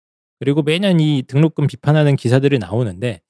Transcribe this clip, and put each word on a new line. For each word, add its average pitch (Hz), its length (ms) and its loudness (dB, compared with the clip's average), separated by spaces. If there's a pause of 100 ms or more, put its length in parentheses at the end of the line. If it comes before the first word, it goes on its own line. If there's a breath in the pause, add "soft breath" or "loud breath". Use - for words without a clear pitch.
(400)
그리고 143 240 -2
매년 175 360 0
이 147 280 0
등록금 151 400 0
비판하는 147 480 2
기사들이 135 440 0
나오는데 101 720 -6